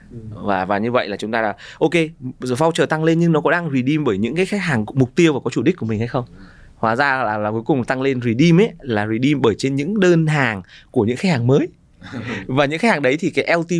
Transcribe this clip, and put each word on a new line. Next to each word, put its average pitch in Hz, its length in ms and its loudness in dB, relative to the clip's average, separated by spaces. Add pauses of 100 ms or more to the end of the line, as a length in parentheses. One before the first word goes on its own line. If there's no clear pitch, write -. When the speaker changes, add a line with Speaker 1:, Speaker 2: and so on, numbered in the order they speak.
(120)
Speaker 1:
Ừ. 120 60 -16 (260)
Speaker 2:
Và, 95 220 -2
và 98 120 0
như 113 140 -2
vậy 120 160 0
là 98 100 -6
chúng 107 140 -8
ta 113 100 0
là, 104 140 -2 (240)
ok, 170 120 2 (480)
giờ 127 160 -4
voucher 160 340 2
tăng 156 140 -2
lên 165 160 2
nhưng 170 120 4
nó 151 100 4
có 147 100 4
đang 170 200 -2
redeem 139 320 0
bởi 107 140 0
những 117 180 -2
cái 185 100 0
khách 196 160 -4
hàng 131 320 -2
mục 131 220 0
tiêu 165 180 4
và 120 100 -6
có - 60 -4
chủ 135 120 -2
đích 160 160 2
của - 80 -8
mình 107 140 -2
hay 117 80 -2
không? 123 180 -4 (500)
Hóa 113 200 0
ra 131 280 0
là, 107 140 -2
là 104 140 -2
cuối 113 140 -4
cùng 135 180 0
tăng 131 180 -4
lên 131 200 0
redeem 160 380 4
ấy, 214 200 2
là 107 280 -2
redeem 127 340 0
bởi 107 160 4
trên 135 180 -2
những 180 240 -2
đơn 170 280 4
hàng 123 340 0 (300)
của 113 140 2
những 120 120 0
khách 190 120 -2
hàng 123 180 0
mới. 196 200 4 (340)
<laughs> 120 460 -10
Và 139 180 0
những 151 140 -4
khách 233 120 2
hàng 156 100 0
đấy 131 180 2
thì 170 100 -2
cái 160 280 0
L 170 40 0
T 170 180 -6